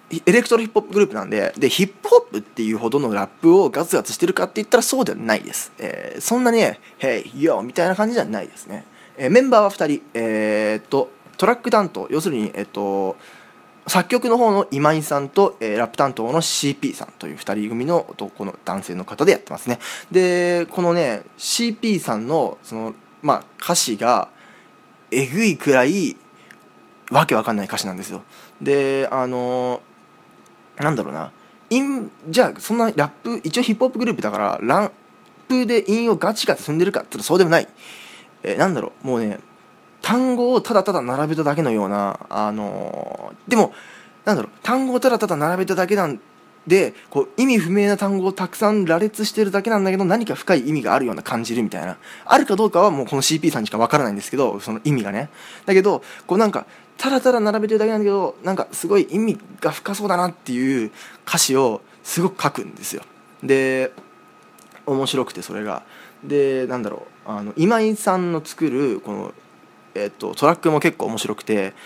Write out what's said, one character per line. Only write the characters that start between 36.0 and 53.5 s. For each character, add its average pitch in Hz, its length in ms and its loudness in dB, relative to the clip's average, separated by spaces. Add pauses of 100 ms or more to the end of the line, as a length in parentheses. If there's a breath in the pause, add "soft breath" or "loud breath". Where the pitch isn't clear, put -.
を 190 60 4
ガ 170 160 0
チ - 140 -4
ガ - 80 4
チ - 80 -6
踏 151 100 -6
ん 156 60 0
で 175 60 4
る 196 80 0
か - 80 -2
っ - 20 -12
て - 80 -14
言 - 0 -
っ - 40 -14
た - 40 -8
ら - 60 -10
そ 156 100 2
う 185 40 4
で 190 60 8
も 160 60 2
な 165 100 6
い。 - 80 -6 (760 loud breath)
え 98 100 -2
ー、 101 40 -4
な 170 100 4
ん 180 60 -2
だ 123 60 -2
ろ - 120 -8 (120)
う、 - 20 -8
も 131 100 -2
う 113 100 -2
ね、 101 140 -8 (600)
単 254 340 0
語 240 180 2
を 233 80 4
た - 140 -6
だ 190 80 6
た 202 100 -2
だ 170 80 0
並 135 280 -2
べ 156 80 -2
た 156 80 -2
だ 143 100 0
け 165 80 -2
の 131 80 0
よ 107 140 0
う 95 40 -2
な、 101 300 -2 (100)
あ 107 220 -4
の - 840 -10 (120)
ー、 - 40 -6
で - 40 2
も、 214 180 4 (520 loud breath)
な - 80 2
ん - 40 2
だ 117 60 -2
ろ - 60 -8
う、 - 40 -18 (100)
単 262 260 -2
語 247 60 -4
を 240 60 2
た 254 100 4
だ 226 80 0
た 214 80 -2
だ 175 100 -2
並 160 220 0
べ 185 80 -2
た 180 100 -2
だ 185 100 0
け 196 80 0
な 190 120 0
ん 135 120 -6 (480)
で、 165 280 4 (160 loud breath)
こ 139 100 0
う、 131 160 0
意 247 100 2
味 247 120 4
不 165 120 0
明 202 160 2
な 202 100 2
単 196 220 -2
語 185 80 -2
を 190 60 0
た 185 160 -6
く - 80 -14
さ 214 160 2
ん 208 120 2
羅 165 140 2
列 214 260 -2
し 208 60 -2
て 220 140 2
る 196 80 -2
だ 196 100 0
け 226 80 -4
な 214 80 2
ん 190 60 2
だ 190 80 2
け 190 40 0
ど、 196 80 0
何 208 220 2
か 214 80 -4
深 - 220 0
い 131 120 0
意 156 40 0
味 143 100 -2
が 101 120 2
あ 131 40 4
る 131 80 0
よ 110 60 -2
う - 20 -6
な - 80 -10
感 117 220 -4
じ 113 100 -4
る 120 80 0
み 104 80 -2
た 90 100 -8
い 82 60 -6
な。 90 120 -10 (260 loud breath)
あ 240 120 6
る 277 100 4
か 202 100 0
ど 220 80 2
う 196 80 4
か 175 80 4
は 202 100 6
も 139 140 -2
う - 20 -6
こ 143 80 -6
の 135 80 0
シ 156 140 0
ー 156 40 -2
ピ 165 80 2
ー - 40 4